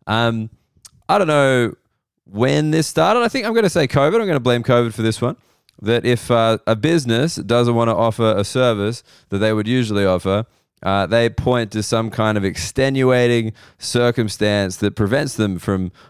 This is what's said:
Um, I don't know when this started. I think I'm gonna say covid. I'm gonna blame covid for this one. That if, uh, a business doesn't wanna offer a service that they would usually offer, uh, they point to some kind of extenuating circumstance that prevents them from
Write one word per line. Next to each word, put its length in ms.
Um, 440
I 80
don't 100
know 460
when 440
this 160
started. 340
I 80
think 180
I'm 80
gonna 160
say 180
covid. 320
I'm 60
gonna 140
blame 220
covid 300
for 80
this 220
one. 160
That 220
if, 260
uh, 360
a 100
business 600
doesn't 380
wanna 220
offer 400
a 80
service 580
that 80
they 160
would 120
usually 380
offer, 400
uh, 240
they 240
point 400
to 120
some 280
kind 260
of 80
extenuating 1120
circumstance 1000
that 180
prevents 420
them 220
from 320